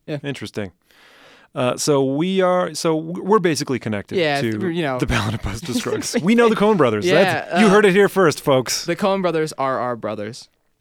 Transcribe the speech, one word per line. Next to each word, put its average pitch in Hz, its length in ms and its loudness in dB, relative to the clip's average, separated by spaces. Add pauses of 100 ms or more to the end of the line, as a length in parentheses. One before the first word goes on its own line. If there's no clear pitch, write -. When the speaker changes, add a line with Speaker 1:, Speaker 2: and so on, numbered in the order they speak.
Speaker 1:
Yeah. 156 160 -8
Speaker 2:
Interesting. 110 520 -8 (800)
Uh, 127 240 -2
so 139 260 2
we 165 380 0
are, 180 320 0
so 160 260 -2
w-, 165 260 -10
we're 208 140 4
basically 143 400 -2
connected 104 380 -6
Speaker 1:
Yeah, 147 240 0
Speaker 2:
to 110 180 -2
Speaker 1:
th-, 170 160 -4
you 175 60 -4
know. 131 180 -2
Speaker 2:
the 127 80 0
Ballad 110 280 -2
of - 60 -8
Buster 113 320 -8
Speaker 1:
<laughs> 240 60 -2
Speaker 2:
Scruggs. - 420 -4
We 208 140 2
know 233 140 6
the 214 80 0
Coen 208 180 4
brothers. 117 300 2
Speaker 1:
Yeah, 180 180 4
Speaker 2:
That's, 170 380 0
you 220 60 6
Speaker 1:
uh, - 20 6
Speaker 2:
heard 208 160 6
it 180 80 4
here 196 160 4
first, 180 320 2
folks. 131 420 0
Speaker 1:
the 170 140 -4
Coen 196 240 0
brothers 160 320 -2
are 131 260 -4
our 120 160 -4
brothers. 107 540 -10 (320)